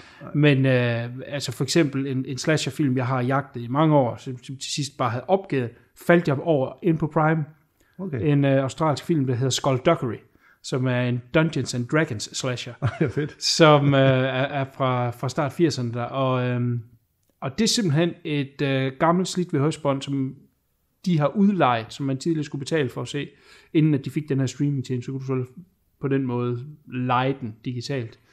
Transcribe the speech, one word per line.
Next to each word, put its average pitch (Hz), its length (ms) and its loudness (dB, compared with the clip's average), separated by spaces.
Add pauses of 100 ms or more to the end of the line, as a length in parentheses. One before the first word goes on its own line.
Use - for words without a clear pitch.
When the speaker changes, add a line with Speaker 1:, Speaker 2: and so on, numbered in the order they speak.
(220)
Speaker 1:
nej. 139 120 -16
Speaker 2:
Men, 143 320 4
øh, 123 600 0
altså, 135 260 -8
for 143 120 -4
eksempel 135 420 0
en, 131 180 -4
en 131 140 -8
slasherfilm, 147 580 0
jeg 127 100 -2
har 127 140 0
jagtet 135 400 -2
i 120 80 -10
mange 151 260 4
år, 120 220 4
som, 127 260 -12
som 135 140 -14
til - 160 -12
sidst 143 260 -6
bare 123 120 0
havde 120 180 -6
opgivet, 143 420 0 (360)
faldt 175 220 6
jeg 139 120 0
over 139 320 0 (100)
ind 165 160 0
på 160 80 0
Prime. 160 380 0 (540)
Speaker 1:
Okay. 147 340 -2
Speaker 2:
En, 143 120 4
øh, 135 180 4
australsk 139 420 -2
film, 147 220 -2
der 131 80 -2
hedder 127 160 0
Skullduggery, 131 680 0 (460)
som 131 240 -4
er 123 140 0
en 123 220 -2 (120)
Dungeons 160 400 0
and 123 140 -4
Dragons 151 440 -2
slasher. 123 480 -6
Speaker 1:
<laughs> 139 60 -2 (140)
Ej, 156 80 2
fedt. 139 340 -6
Speaker 2:
Som, 143 520 6
øh, 135 60 6
er, 131 300 4
er 135 340 -2 (100)
fra, 123 360 0
fra 131 180 -6
start 139 240 -2
firserne 127 400 0
der, 120 100 -4
og, 127 440 0
øhm, 120 360 -2 (580)
og - 180 -8
det 220 60 4
er 220 40 2
simpelthen 170 440 2 (120)
et, 147 380 -4
øh, 135 380 0
gammelt 170 280 2
slidt 175 260 -4
V - 20 0 (100)
H 127 40 2
S-bånd, 135 320 -2
som 135 320 -4 (720)
de 175 120 2
har 147 80 2 (100)
udlejet, 156 560 4
som 139 140 -6
man 135 120 -2
tidligere 160 260 -2
skulle 143 160 -10
betale 139 280 -2
for 131 140 -8
at 123 60 -8
se, 143 200 -6 (440)
inden 156 220 6
at 135 100 -2
de 135 60 -4
fik 151 180 -6
den 135 120 0
her 135 60 2
streamingtjeneste, 131 600 -2
så 135 60 -8
kunne 135 80 -8 (180)
du 127 60 -2
så - 80 -14 (480)
på 143 80 -4
den 139 180 0
måde 123 400 -4 (200)
leje 127 540 0
den 107 140 -8 (100)
digitalt. 123 540 -8 (140)